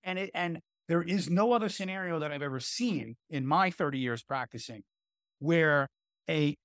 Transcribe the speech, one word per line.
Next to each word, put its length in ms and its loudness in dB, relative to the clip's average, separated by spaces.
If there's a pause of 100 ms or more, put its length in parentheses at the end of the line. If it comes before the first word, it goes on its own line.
And 140 -4
it, 160 -6
and 280 -2 (260)
there 160 2
is 260 -2
no 240 4
other 160 2
scenario 480 -4
that 140 -4
I've 100 -6
ever 180 -4
seen 580 -4 (120)
in 160 -2
my 240 4
thirty 300 -2
years 240 -2
practicing 600 -10 (540)
where 500 4 (400)
a 380 2